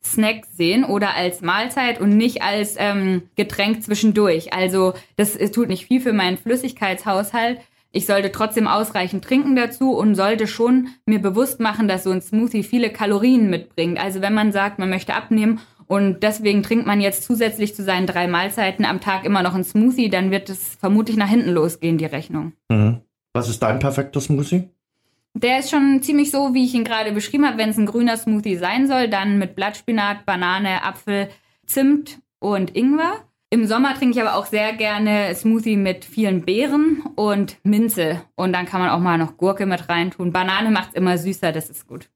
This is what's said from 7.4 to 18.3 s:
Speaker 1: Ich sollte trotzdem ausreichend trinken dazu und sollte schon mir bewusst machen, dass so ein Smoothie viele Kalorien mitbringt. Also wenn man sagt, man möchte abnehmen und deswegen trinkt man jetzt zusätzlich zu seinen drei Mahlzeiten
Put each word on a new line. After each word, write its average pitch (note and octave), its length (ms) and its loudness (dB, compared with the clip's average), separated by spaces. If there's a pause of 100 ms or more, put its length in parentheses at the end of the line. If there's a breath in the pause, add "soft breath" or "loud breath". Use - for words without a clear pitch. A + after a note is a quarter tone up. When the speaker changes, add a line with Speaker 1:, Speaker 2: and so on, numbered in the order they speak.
Speaker 1:
Ich G3+ 160 -4
sollte G3 240 2
trotzdem G#3+ 360 0
ausreichend G3 560 -2
trinken C4+ 320 2
dazu B3+ 360 0
und G#3+ 240 2
sollte G#3 320 0
schon B3+ 420 2 (160 loud breath)
mir G#3+ 140 2
bewusst G3+ 400 0
machen, G#3+ 280 0
dass F#3 160 0
so F#3+ 80 0
ein F#3 100 0
Smoothie A3 420 0
viele A#3+ 260 0
Kalorien G#3+ 600 2
mitbringt. E3+ 500 -2
Also F#3+ 220 -4
wenn G3+ 120 0
man G#3+ 180 2
sagt, G3+ 280 -2
man F#3 100 -2
möchte F#3 240 -4
abnehmen A3 460 0 (260 loud breath)
und G3 380 0
deswegen G#3 400 0
trinkt A3+ 240 0
man G#3 140 2
jetzt G3 220 -2
zusätzlich A3 520 -2
zu G3+ 80 -10
seinen F#3 240 0
drei F3 200 -2
Mahlzeiten F#3+ 560 -2